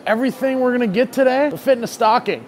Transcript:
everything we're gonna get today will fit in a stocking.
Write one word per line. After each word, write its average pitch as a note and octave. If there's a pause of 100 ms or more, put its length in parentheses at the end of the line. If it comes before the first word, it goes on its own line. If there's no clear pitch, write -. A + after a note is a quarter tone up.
everything C4
we're B3+
gonna B3
get A#3+
today C4+
will G#3+
fit C4
in A#3
a A3
stocking. A3